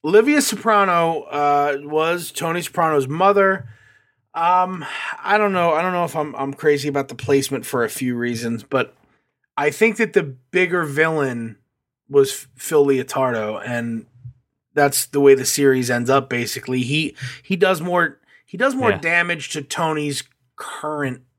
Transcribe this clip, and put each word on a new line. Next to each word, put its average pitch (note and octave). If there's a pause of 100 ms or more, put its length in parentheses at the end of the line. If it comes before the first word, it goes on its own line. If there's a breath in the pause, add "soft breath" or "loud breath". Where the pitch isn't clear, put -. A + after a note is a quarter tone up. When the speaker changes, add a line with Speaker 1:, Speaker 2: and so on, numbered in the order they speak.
Speaker 1:
Olivia A#3
Soprano, F#3
uh, C#3+
was D#3
Tony E3+
Soprano's D#3+
mother. F#3+ (680 soft breath)
Um, F3+ (380 loud breath)
I G3+
don't G3+
know. E3+
I D#3
don't F#3
know F3
if D#3
I'm, D3+
I'm C#3
crazy D3
about C#3
the C3
placement C3+
for B2
a G#2+
few B2+
reasons, A#2
but - (640)
I D3
think A3
that A3
the F#3
bigger F3
villain C#3 (500)
was C3+
Phil D3
Leotardo, B2
and A#2 (680)
that's C#3+
the C#3+
way C#3
the B2+
series C3
ends A#2+
up. C3+
Basically, B2
he, D3 (260 loud breath)
he F#3+
does F3+
more, F3 (260 soft breath)
he -
does B3
more B3
Speaker 2:
Yeah. -
Speaker 1:
damage E3+
to D3+
Tony's D3+ (340)
current C#3+ (180)